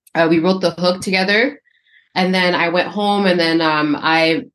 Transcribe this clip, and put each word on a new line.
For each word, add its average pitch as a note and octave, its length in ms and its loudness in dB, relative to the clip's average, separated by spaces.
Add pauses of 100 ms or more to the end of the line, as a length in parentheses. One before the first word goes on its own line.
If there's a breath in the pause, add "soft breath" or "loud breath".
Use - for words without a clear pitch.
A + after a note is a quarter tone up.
(140)
uh, E3 140 2
we D#3+ 120 2
wrote F#3 200 0
the E3+ 120 0
hook F3+ 280 -2
together, G3+ 580 0 (560 soft breath)
and F#3 200 0
then F3+ 200 2
I E3+ 140 0
went F3 200 -2
home, G3+ 360 -2
and F3+ 160 2
then, E3 220 0
um, D3+ 360 0
I D#3+ 460 0 (100)